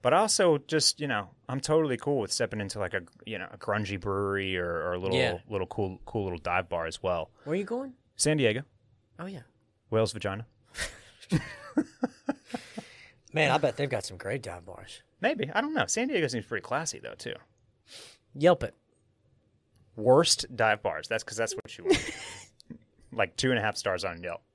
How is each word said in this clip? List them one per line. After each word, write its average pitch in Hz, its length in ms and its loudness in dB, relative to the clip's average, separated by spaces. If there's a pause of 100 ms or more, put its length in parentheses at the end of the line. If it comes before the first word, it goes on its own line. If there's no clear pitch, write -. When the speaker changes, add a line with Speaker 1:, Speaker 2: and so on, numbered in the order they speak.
Speaker 1:
But 127 100 6
I 170 60 8
also 185 400 6
just, - 420 2
you 143 60 -2
know, 104 220 -2 (200)
I'm 131 100 -2
totally 151 380 4
cool 143 220 0
with 98 120 -2
stepping - 300 0
into, 98 160 -6
like, 92 160 -2
a, 95 80 -2 (240)
you 107 140 -8
know, 90 120 -8
a 101 60 -16
grungy 101 420 -2
brewery 98 560 0
or, 90 140 0
or 85 240 -2
a 90 60 -2
little, 95 180 2
Speaker 2:
Yeah. 120 220 2 (100)
Speaker 1:
little 95 180 -2
cool, 95 380 -4
cool 104 200 -2
little 87 140 -4
dive 87 300 0
bar 85 160 -2
as 82 160 -8
well. 85 300 0 (120)
Speaker 2:
Where 147 100 -4
are 185 40 0
you 202 80 -2
going? 254 280 -6 (220)
Speaker 1:
San 151 220 2
Diego. 120 240 4 (580)
Speaker 2:
Oh, 170 60 -8
yeah. 185 160 -12 (480)
Speaker 1:
Whale's 110 240 2
vagina. 104 380 -6
<laughs> - 40 -20 (2750)
Speaker 2:
Man, 151 180 4
I 131 60 4
bet 139 200 2
they've 143 120 -2
got 113 160 -4
some 92 120 -12
great 117 240 -6
dive 87 240 -10
bars. - 360 -16 (200)
Speaker 1:
Maybe. 240 320 -2
I 214 80 2
don't 302 120 -2
know. 202 120 2
San 247 220 -2
Diego 190 200 2
seems 117 180 -4
pretty 101 180 -4
classy, 151 360 -4
though, 58 140 -10
too. - 200 -10 (1000)
Speaker 2:
Yelp 160 300 6
it. - 100 -6 (1200)
Speaker 1:
Worst 127 500 6 (100)
dive 110 260 4
bars. 78 260 -4
That's 113 160 -2
'cause 107 140 -10
that's 113 180 0
what - 220 -10
you - 80 -14
want. 381 140 6
Speaker 2:
<laughs> - 120 -8 (1000)
Speaker 1:
Like, 117 240 0
two 131 140 2
and 120 80 4
a - 20 0
half 107 160 0
stars 92 260 -2
on 85 180 -6
Yelp. 85 200 -6 (140)